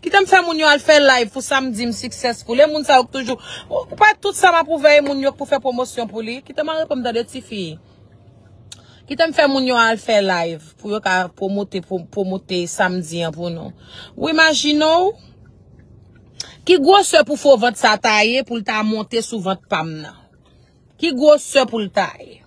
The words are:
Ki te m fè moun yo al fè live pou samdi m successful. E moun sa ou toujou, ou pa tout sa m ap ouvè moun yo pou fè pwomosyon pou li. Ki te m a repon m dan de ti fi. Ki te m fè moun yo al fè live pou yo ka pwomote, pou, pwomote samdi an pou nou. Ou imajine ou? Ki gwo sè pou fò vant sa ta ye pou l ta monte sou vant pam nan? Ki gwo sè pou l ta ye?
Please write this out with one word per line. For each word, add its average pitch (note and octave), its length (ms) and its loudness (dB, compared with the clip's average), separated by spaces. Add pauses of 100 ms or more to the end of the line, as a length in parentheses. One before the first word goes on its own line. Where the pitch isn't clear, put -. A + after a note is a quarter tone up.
Ki F4 100 -6
te G4+ 80 4
m F#4+ 80 -2
fè F#4 160 6
moun E4 160 -4
yo D#4 80 4
al C#4+ 160 4
fè D4+ 160 6
live B3+ 320 2
pou C4 120 -10
samdi B3+ 440 -4
m A3+ 80 -6
successful. A#3+ 640 -6
E D4+ 80 6
moun D4+ 160 -4
sa C4+ 160 4
ou B3 80 -4
toujou, B3+ 320 -6 (320)
ou - 240 -6
pa G#4+ 220 6
tout G4 180 -6
sa F4+ 160 4
m E4 80 4
ap D#4+ 80 -2
ouvè D4 380 4
moun C#4 180 -4
yo C#4 80 0
pou C#4 160 -10
fè C4+ 140 -2
pwomosyon A#3+ 500 -6
pou A3 120 -10
li. A#3+ 200 -10
Ki - 80 -20
te D4+ 140 -6
m D#4+ 80 -6
a D#4+ 80 -4
repon D4 180 -6
m A#3+ 80 -4
dan A3+ 80 -4
de A#3 80 -4
ti B3+ 160 -14
fi. G#3 240 -10 (1400)
Ki C#4+ 80 -10
te E4 80 -2
m D#4+ 80 -6
fè D4+ 160 2
moun C4+ 160 -2
yo B3 160 0
al A3+ 220 2
fè G#3+ 180 0
live E3+ 560 -4
pou G3+ 160 -12
yo G#3+ 80 -6
ka F#3 220 -2 (100)
pwomote, G3 560 -6
pou, F3+ 240 -8
pwomote F#3 560 -6
samdi E3+ 560 -4
an D#3+ 80 -6
pou E3+ 160 -10
nou. E3+ 240 -12 (400)
Ou - 160 -6
imajine D#4 560 2
ou? F4+ 320 2 (1500)
Ki F4+ 160 4
gwo F4+ 240 6
sè D#4 240 2
pou D4 80 -4
fò C#4 240 4
vant A#3 160 0
sa G#3+ 240 2
ta G#3+ 240 2
ye A#3+ 240 0
pou A#3+ 80 -8
l A3+ 120 -6
ta G#3+ 200 -4
monte A3 400 -4
sou A3 160 -8
vant F#3+ 160 -4 (120)
pam D#3+ 180 -4 (100)
nan? D3+ 160 -18 (800)
Ki E4 160 -2
gwo D4 320 6
sè C4+ 240 2
pou A3+ 160 -6
l G3 80 -6
ta F#3 300 -2
ye? - 260 -20